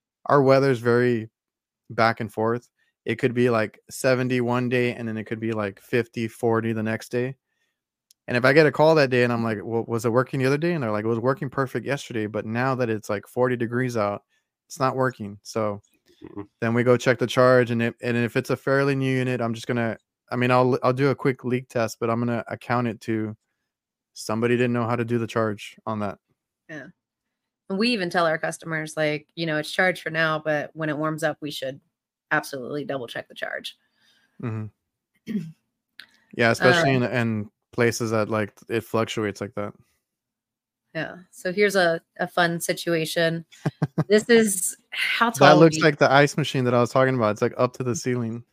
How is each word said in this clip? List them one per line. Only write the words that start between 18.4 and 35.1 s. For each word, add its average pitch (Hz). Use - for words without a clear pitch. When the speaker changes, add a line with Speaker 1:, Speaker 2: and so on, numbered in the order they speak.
Speaker 1:
a 131
fairly 139
new 135
unit, 127
I'm 117
just 113
gonna, 117
I 123
mean, 123
I'll, 127
I'll 127
do 135
a 123
quick 131
leak 127
test, 113
but 117
I'm 117
gonna 120
account 120
it 104
to 110
somebody 117
didn't 120
know 117
how 120
to 117
do 120
the 113
charge 110
on 110
that. 98
Speaker 3:
Yeah. 151
And 190
we 233
even 185
tell 170
our 160
customers, 160
like, 151
you 165
know, 151
"It's 151
charged 185
for 160
now, 160
but 151
when 156
it 143
warms 156
up, 151
we 147
should 135
absolutely 143
double 135
check -
the -
charge." -
Speaker 1:
Mm-hmm. -